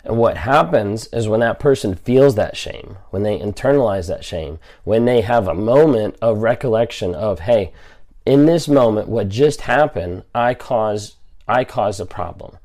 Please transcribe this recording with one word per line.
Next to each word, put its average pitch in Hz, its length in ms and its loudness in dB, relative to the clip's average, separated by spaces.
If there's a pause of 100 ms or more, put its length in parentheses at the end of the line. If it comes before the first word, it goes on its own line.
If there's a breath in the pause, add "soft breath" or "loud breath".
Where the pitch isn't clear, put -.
And 117 120 -4
what 117 200 2
happens 131 720 0
is 113 200 -4
when 110 120 0
that 117 200 0
person 131 360 0
feels 131 400 4
that 95 200 -2
shame, - 420 -14 (120)
when 98 140 -4
they 104 160 -2
internalize 104 680 0
that - 160 -8
shame, 80 360 -10 (240 soft breath)
when 113 220 2
they 123 160 4
have 110 260 0
a 82 80 -2
moment 117 680 2
of 110 220 0
recollection 113 720 -2
of, 101 240 -4
"Hey, 101 340 0 (520 soft breath)
in 143 200 6
this 165 220 2
moment, 117 420 2
what 107 200 -2
just 139 320 0
happened, 110 600 -2 (100)
I 120 200 0
caused, 107 600 -4 (320)
I 123 160 0
caused 104 360 -4
a 92 60 -8
problem. - 600 -12